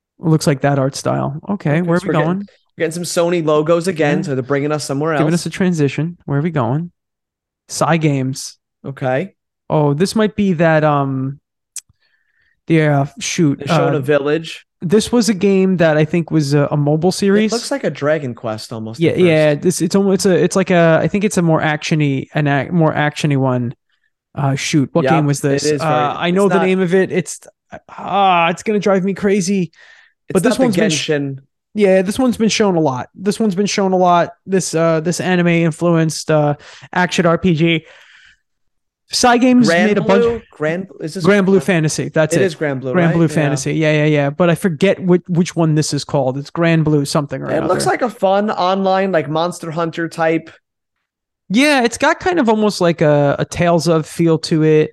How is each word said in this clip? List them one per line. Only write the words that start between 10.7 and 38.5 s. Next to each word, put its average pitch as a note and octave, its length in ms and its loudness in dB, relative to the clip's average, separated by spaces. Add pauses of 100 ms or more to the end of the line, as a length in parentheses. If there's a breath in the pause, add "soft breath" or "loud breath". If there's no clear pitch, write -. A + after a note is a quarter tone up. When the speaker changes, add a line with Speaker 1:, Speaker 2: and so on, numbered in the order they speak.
Speaker 1:
um, C#3 560 -2 (1300)
yeah, D3 400 2 (120)
shoot, D#3 380 -2
Speaker 2:
They're C#3+ 120 -10
showing D#3 260 2
Speaker 1:
uh, - 20 -2
Speaker 2:
a C#3 40 -2
village. D3 680 -2 (140)
Speaker 1:
this G3 300 0
was A#3 180 2
a A3+ 40 0
game F#3+ 440 2
that D#3 200 2
I D3+ 80 4
think E3+ 240 -4
was D3 240 0
a, D3 140 2
a D3+ 100 -2
mobile D#3 340 0
series. G3+ 400 0
Speaker 2:
It A3+ 40 -2
looks A#3 160 -6
like C#4 120 -4
a F#3 60 -2
Dragon C#3+ 460 -2
Quest A2 360 -10
almost A2 280 -12
Speaker 1:
Yeah, D#3+ 120 2
Speaker 2:
at - 40 -6
first. F3+ 100 4
Speaker 1:
yeah. D#3 300 2
This, E3+ 260 -2
it's D#3+ 140 -2
almost, G3 180 2
it's G3 140 -2
a, E3+ 160 4
it's F3+ 120 0
like F#3+ 140 0
a, E3+ 320 4
I D#3+ 60 0
think G3+ 160 -2
it's G#3 140 0
a F3+ 40 2
more D#3+ 200 2
actiony, D3+ 720 -2
an D3+ 120 0
ac-, C#3 240 0
more D#3+ 220 2
actiony D3 440 -2
one. B2+ 360 -2 (640)
Uh, C#3 180 -2
shoot, C#3+ 400 -2
what E3 100 2
Speaker 2:
Yep, C3 80 2
Speaker 1:
game D3 140 2
was C#3+ 160 0
this? C#3+ 240 0
Speaker 2:
it D3+ 100 0
is C#3 60 -6
very, D#3+ 120 -2
Speaker 1:
Uh, D3 200 0
I E3+ 140 -4
Speaker 2:
it's F3+ 80 0
Speaker 1:
know G3 120 2
the F3+ 100 2
Speaker 2:
not F3 80 2
Speaker 1:
name F#3 160 0
of F3 120 0
it. F#3+ 180 2
It's, - 280 -6 (500)
ah, F3+ 600 0
it's F3 120 -6
gonna G#3+ 180 -2
drive F#3+ 240 0
me G3 120 -2
crazy. G3 560 -2 (580 soft breath)
Speaker 2:
It's - 40 -10
Speaker 1:
But F#3 100 0
this B3+ 80 4
Speaker 2:
not - 60 -2
the C4 80 2
Speaker 1:
one's G#3+ 100 0
been G3+ 160 2
sh- D3 180 -4
Speaker 2:
Genshin. C#3 300 -4 (340)
Speaker 1:
Yeah, F#3+ 300 4
this G3+ 160 -4
one's B3 180 0
been A3 120 2
shown G3 260 0
a E3 60 0
lot. B2+ 340 -4
This F#3+ 240 -4
one's G#3+ 160 0
been G3+ 100 -2
shown F#3+ 280 -2
a F#3 40 2
lot. F3 360 2 (120)
This, F#3+ 300 -4
uh, E3 240 2
this E3 200 -2
anime F3 280 0
influenced, E3 800 0
uh, D3 260 2 (380 loud breath)
action F3+ 320 0
R E3+ 140 2
P F3+ 160 2
G. E3 300 0 (1300 loud breath)